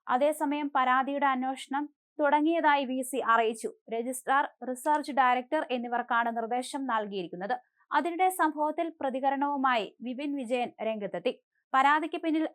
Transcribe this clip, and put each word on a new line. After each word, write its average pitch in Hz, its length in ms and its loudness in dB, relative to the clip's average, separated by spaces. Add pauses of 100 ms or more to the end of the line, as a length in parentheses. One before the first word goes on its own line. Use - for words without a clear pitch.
അതേസമയം 285 680 0
പരാതിയുടെ 262 520 2
അന്വേഷണം 269 580 -2 (360)
തുടങ്ങിയതായി 294 640 4
വി 262 180 -2
സി 254 160 -6 (140)
അറിയിച്ചു. 226 380 2 (240)
രജിസ്ട്രാർ, 254 500 -2 (240)
റിസർച്ച് 302 440 -2
ഡയറക്ടർ 254 580 2
എന്നിവർക്കാണ് 240 680 -2
നിർദ്ദേശം 247 500 -4
നൽകിയിരിക്കുന്നത്. 202 680 -4 (340)
അതിനിടെ 339 380 2
സംഭവത്തിൽ 320 720 0
പ്രതികരണവുമായി 269 1000 0
വിപിൻ 254 360 -6
വിജയൻ 247 340 -2 (120)
രംഗത്തെത്തി. 208 500 -2 (400)
പരാതിക്ക് 302 480 4
പിന്നിൽ 320 340 0